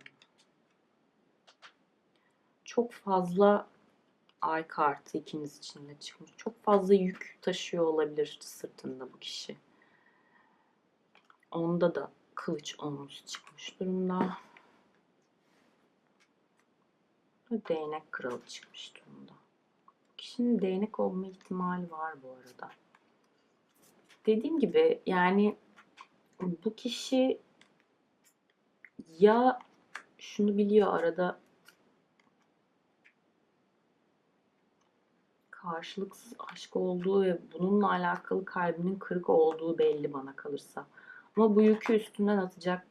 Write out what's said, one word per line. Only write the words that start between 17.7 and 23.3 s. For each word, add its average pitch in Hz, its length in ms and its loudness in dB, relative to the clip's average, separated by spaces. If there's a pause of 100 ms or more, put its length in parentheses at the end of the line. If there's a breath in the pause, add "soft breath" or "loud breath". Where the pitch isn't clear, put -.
kralı 120 360 -10
çıkmış - 480 -20
durumda. - 380 -20 (840)
Kişinin 240 440 0
değnek 190 380 -2
olma 190 280 -2
ihtimali 180 640 -6
var 156 320 -8
bu 131 60 -18
arada. 123 420 -18 (1500)